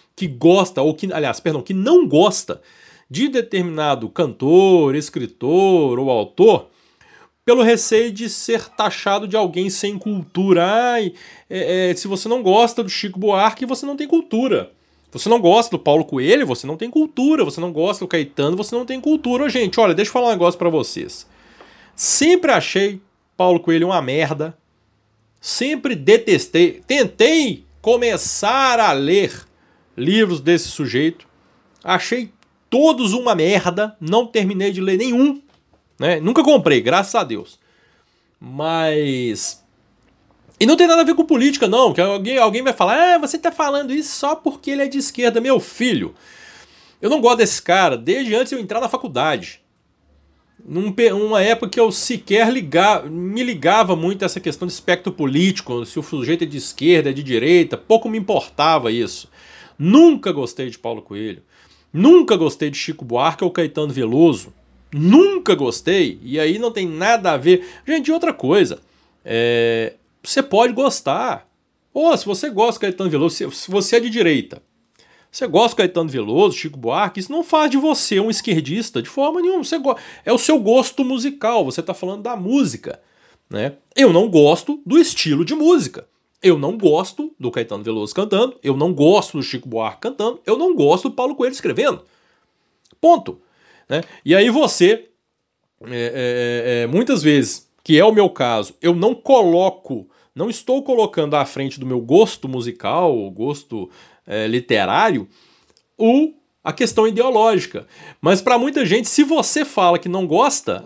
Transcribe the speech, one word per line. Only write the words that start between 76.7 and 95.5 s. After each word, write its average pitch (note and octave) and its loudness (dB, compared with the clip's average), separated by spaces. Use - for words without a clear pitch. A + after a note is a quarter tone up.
Buarque, D#3+ -4
isso F#3 -12
não D#4+ -4
faz D4+ 0
de C4 0
você C4+ 0
um A3 0
esquerdista F3 -4
de - -12
forma D#4 -2
nenhuma. F4 -2
Você E4 -6
go-, B3+ -4
é G#3 -2
o - 4
seu D4+ 2
gosto A#3 2
musical, B3 -2
você C3+ -6
tá F#3 -8
falando F#3+ -10
da A#3 -8
música, F#3+ -4
né? A2 -6
Eu B3 6
não G3+ 4
gosto E3+ 4
do B3+ 4
estilo D#3+ 0
de C4 -4
música. D4+ 0
Eu F3 4
não F3+ -4
gosto F#3+ 0
do B2 -6
Caetano A2+ -6
Veloso G#2+ -6
cantando, G#3 -2
eu C3+ -2
não E3+ 0
gosto D#3+ 2
do C#3 -4
Chico B2+ -10
Buarque A2 -8
cantando, A#3 -6
eu G#3+ 0
não E4+ 0
gosto F3+ 2
do - -10
Paulo B3+ -4
Coelho C4 -2
escrevendo. A#3+ -4
Ponto. E4 2
Né? D3+ -2
E D#3+ 4
aí A3 4
você, A3+ 2